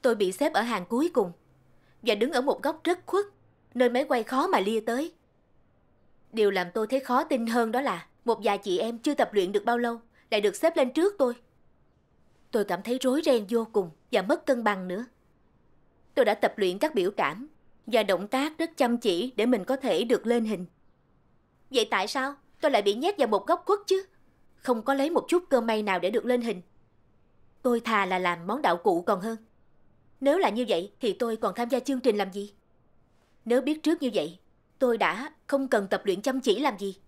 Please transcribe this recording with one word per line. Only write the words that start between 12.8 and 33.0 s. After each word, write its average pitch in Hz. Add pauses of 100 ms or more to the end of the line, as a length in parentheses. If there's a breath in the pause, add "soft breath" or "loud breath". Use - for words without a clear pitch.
thấy 247
rối 262
ren 240
vô 226
cùng 185 (220)
và 208
mất 277
cân 240
bằng 190
nữa. 196 (1080)
Tôi 254
đã 214
tập 208
luyện 190
các 311
biểu 180
cảm 180 (380)
và 220
động 196
tác 294
rất 330
chăm 240
chỉ 214
để 208
mình 233
có 262
thể 247
được 233
lên 233
hình. 185 (1040)
Vậy 226
tại 202
sao 277 (260)
tôi 294
lại 220
bị 202
nhét 320
vào 262
một 214
góc 349
khuất 392
chứ? 381 (500)
Không 233
có 269
lấy 277
một 320
chút 349
cơ 247
may 220
nào 190
để 175
được 220
lên 247
hình. 202 (1000)
Tôi 240
thà 226
là 185
làm 175
món 247
đạo 180
cụ 175
còn 185
hơn. 226 (840)
Nếu 285
là 349
như 226
vậy 196
thì 208
tôi 226
còn 208
tham 233
gia 254
chương 262
trình 240
làm 190
gì? 202 (920)